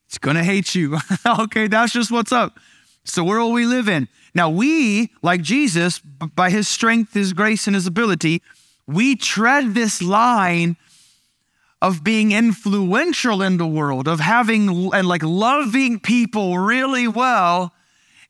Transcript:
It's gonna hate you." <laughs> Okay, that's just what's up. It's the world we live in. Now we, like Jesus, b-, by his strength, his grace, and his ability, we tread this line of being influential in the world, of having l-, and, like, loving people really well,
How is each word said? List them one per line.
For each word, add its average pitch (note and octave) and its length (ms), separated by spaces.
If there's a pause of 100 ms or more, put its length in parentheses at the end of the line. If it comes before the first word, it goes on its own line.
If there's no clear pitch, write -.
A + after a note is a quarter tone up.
It's - 100
gonna D#3+ 260
hate F#3+ 320
you." D#3+ 220 (160)
<laughs> - 140
Okay, A3 400
that's A3 240
just A#3+ 180
what's A#3 220
up. A#3 260 (460)
It's - 120
the F3 80
world A3+ 300
we A#3+ 120
live A#3+ 240
in. D3+ 180 (260)
Now F3 160
we, A3+ 640 (100)
like F3 200
Jesus, F3 580
b-, D3 340
by F3+ 160
his G#3 180
strength, A3+ 460
his G3 200
grace, G#3 340
and G3+ 80
his F#3 100
ability, F3 560 (460)
we A3+ 280
tread A#3 600
this A3+ 260
line F3+ 760 (1080)
of F3 180
being G#3+ 280
influential G#3 1120
in F#3 140
the E3+ 100
world, C#3+ 400
of D#3+ 120
having G#3+ 500
l-, F3+ 260
and, F#3+ 120
like, F3 140
loving A#3 800
people G#3 580
really B3 500
well, G3+ 680 (560)